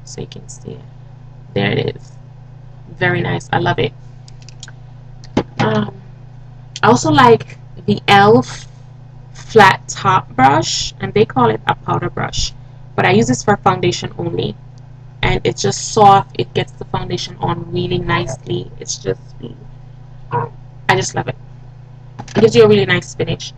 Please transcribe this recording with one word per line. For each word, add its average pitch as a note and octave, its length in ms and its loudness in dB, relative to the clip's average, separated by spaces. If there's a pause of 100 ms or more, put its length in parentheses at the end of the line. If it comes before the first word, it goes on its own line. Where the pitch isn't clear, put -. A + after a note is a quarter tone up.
so - 180 -14
you - 60 -10
can - 220 -18
see - 220 -16
it. - 100 -16 (720)
There G2+ 180 0
it - 240 -4
is. - 160 -20 (840)
Very F3+ 240 0
nice. F3 320 -4
I F3+ 60 0
love F3 200 -2
it. - 140 -2 (1700)
Um, G#3+ 340 0 (880)
I G3 60 2
also B3+ 240 2
like B3 460 4 (280)
the G#3 220 -2
elf G#3 580 4 (680)
flat - 540 4
top - 420 -2
brush, C#4+ 720 0
and - 120 -8
they G#3 120 4
call B3 240 0
it A3 180 -2
a - 80 0
powder E3+ 340 -4
brush, - 440 -6 (420)
but F#3 100 0
I F3+ 60 4
use A3+ 160 4
this B3 160 -2
for G3+ 140 2
foundation F#3 600 -2
only, E3+ 380 -6 (680)
and F3+ 220 0
it's - 180 -4
just - 300 -4
soft. G3 480 4
It - 140 -6
gets - 180 -4
the - 140 -16
foundation - 560 -8
on E3+ 280 -6
really F3+ 280 -4
nicely. F3 840 -6
It's - 180 -12
just, F#2+ 220 -6 (1120)
I - 640 -6
just - 200 -4
love - 120 -6
it. - 80 -8 (840)
It - 220 -2
gives A3 140 4
you A#3 80 8
a G#3 40 8
really G#3 180 4
nice F3+ 280 -2
finish. E3 440 -6